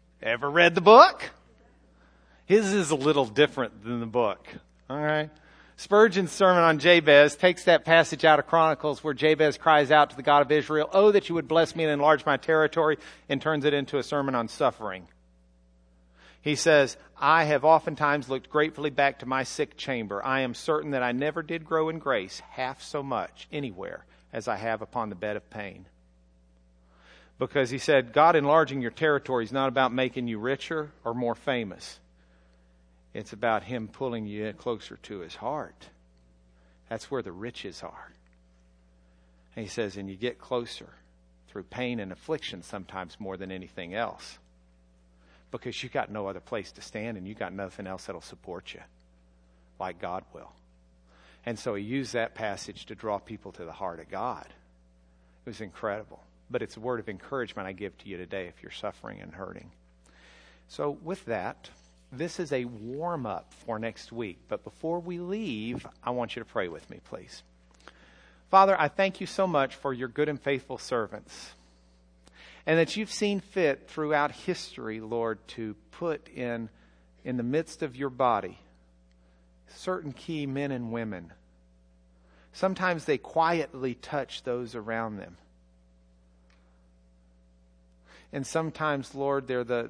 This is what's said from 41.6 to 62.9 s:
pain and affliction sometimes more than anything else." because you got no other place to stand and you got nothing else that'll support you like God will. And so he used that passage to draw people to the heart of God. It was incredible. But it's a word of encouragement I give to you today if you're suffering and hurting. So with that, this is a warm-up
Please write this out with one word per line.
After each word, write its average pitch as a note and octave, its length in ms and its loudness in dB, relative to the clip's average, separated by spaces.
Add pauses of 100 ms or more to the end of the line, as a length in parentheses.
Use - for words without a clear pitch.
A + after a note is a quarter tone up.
pain B2 340 -8
and F#2+ 120 -10
affliction F#2+ 520 -10
sometimes F#2+ 560 -12
more F#2+ 180 -10
than F#2+ 140 -12
anything F#2 420 -14
else." - 460 -8 (1120)
because B2+ 320 -10
you B2+ 60 -14
got A2+ 200 -4
no G#2 180 -8
other F#2 120 -8
place G2+ 320 -10
to - 100 -20
stand A2 380 -10
and F#2 80 -14
you G#2+ 80 -14
got F#2+ 180 -10
nothing G2 320 -12
else F#2+ 200 -12
that'll F2 160 -12
support - 520 -16
you - 80 -20 (1000)
like F#2 220 -10
God F#2 220 -8 (100)
will. - 180 -20 (960)
And A#2 140 -8
so A2+ 160 -6
he G2+ 80 -8
used A#2+ 300 -6
that A2+ 200 -4
passage G#2 540 -10
to A2 80 -16
draw G#2 240 -6
people G2+ 320 -16
to F2+ 120 -18
the D#2+ 80 -14
heart E2+ 280 -10
of D#2+ 100 -20
God. G#2 380 -8 (1000)
It - 40 -14
was G#2+ 120 -16
incredible. G#2+ 640 -10 (260)
But B2 120 -6
it's A2+ 160 -12
a - 20 -18
word A#2 220 -6
of - 80 -14
encouragement G#2 580 -10
I G2 60 -10
give F#2+ 240 -12
to - 100 -20
you G2 80 -12
today F2+ 320 -10
if - 160 -20
you're - 80 -20
suffering - 480 -12
and F#2 140 -18
hurting. F#2+ 360 -16 (1000)
So D3 220 -6
with E3 340 -12
that, A2 440 -8 (400)
this D#3+ 300 -10
is D3 140 -6
a B2+ 100 -2
warm-up B2 880 -10 (140)